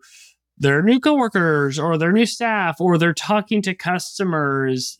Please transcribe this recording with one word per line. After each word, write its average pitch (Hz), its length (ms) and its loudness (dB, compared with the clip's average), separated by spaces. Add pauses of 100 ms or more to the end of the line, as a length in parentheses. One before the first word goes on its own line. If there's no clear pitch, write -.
(580)
their 143 260 2
new 240 160 4
coworkers 175 800 0
or 165 180 0
their 165 140 0
new 226 140 4
staff, 214 540 -2
or 175 200 4
they're 165 160 2
talking 208 480 -2
to 190 100 -2
customers. 147 1300 -4